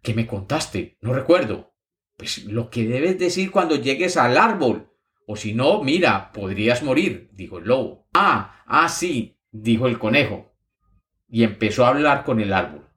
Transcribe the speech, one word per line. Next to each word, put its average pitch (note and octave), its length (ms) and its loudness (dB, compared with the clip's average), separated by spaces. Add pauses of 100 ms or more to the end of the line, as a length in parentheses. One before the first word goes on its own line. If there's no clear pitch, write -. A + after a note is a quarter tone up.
"¿Qué A2+ 120 -4
me A2+ 140 -2
contaste? G2+ 720 -6
No A#2+ 140 -4
recuerdo". C3 600 0 (440)
"Pues - 260 -12
lo A2 260 -6
que A#2 160 -2
debes D3 320 0
decir F3+ 320 -2
cuando E3 280 2
llegues D3 400 -2
al B2+ 180 4
árbol. F3+ 560 2 (340)
O G#2 120 -10
si G#2+ 160 -6
no, D3 280 2
mira, C3+ 520 0
podrías G#2+ 500 -2
morir", C#3 480 -2
dijo F2+ 280 -14
el F2+ 100 -8
lobo. - 440 -2
"Ah, E3 540 0
ah, D#3+ 220 2
sí", C#3+ 500 -4 (140)
dijo A2+ 340 2
el A2+ 120 0
conejo. A2 520 0 (760)
Y A2+ 160 4
empezó G#2+ 400 0
a B2 60 4
hablar D3 340 2
con A2+ 160 0
el G2 100 -2
árbol. D#2+ 460 -4